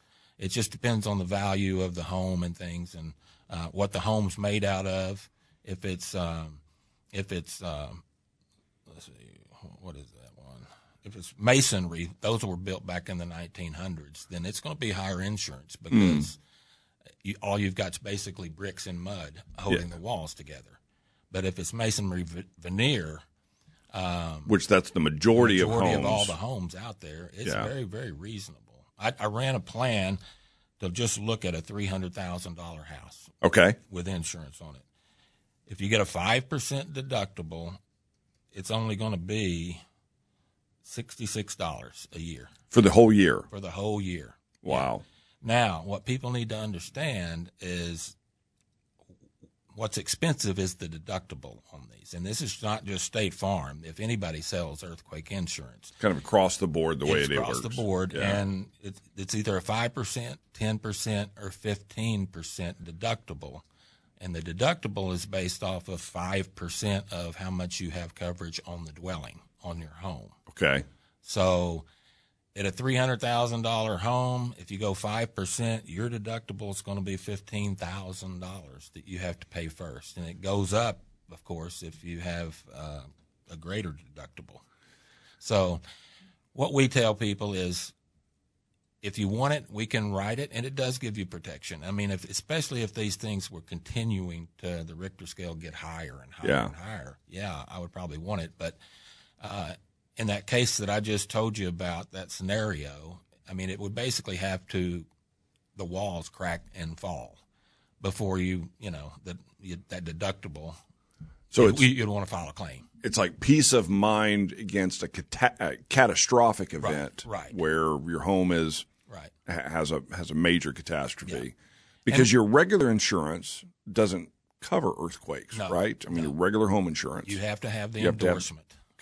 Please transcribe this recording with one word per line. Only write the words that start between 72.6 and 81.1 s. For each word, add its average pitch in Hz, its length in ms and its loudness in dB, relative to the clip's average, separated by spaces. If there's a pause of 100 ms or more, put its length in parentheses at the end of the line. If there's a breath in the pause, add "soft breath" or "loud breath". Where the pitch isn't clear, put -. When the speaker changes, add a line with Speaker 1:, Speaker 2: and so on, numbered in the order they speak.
Speaker 1:
a 95 60 -2
three 127 240 -2
hundred 127 240 2
thousand 120 420 0
dollar 110 360 0
home, 123 600 0
if 90 140 -14
you 98 60 -6
go 101 140 0
five 110 440 -2
percent, 113 520 -2
your 101 220 -4
deductible 107 640 -8
is - 80 -8
gonna 98 180 -4
be 95 160 -4
fifteen 101 600 -6
thousand 92 640 -8
dollars 76 540 -14
that - 120 -18
you 92 140 -8
have 87 180 -4
to - 80 -20
pay 82 220 -8
first. 78 480 -12
And 87 100 -8
it 85 140 -12
goes 95 320 0
up, 110 260 0 (320)